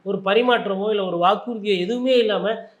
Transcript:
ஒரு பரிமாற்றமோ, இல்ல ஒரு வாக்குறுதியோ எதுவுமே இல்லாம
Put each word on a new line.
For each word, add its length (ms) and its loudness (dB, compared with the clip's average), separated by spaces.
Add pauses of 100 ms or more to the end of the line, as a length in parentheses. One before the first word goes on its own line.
ஒரு 220 -4
பரிமாற்றமோ, 680 2
இல்ல 140 0
ஒரு 120 -4
வாக்குறுதியோ 640 0
எதுவுமே 400 0
இல்லாம 380 0 (240)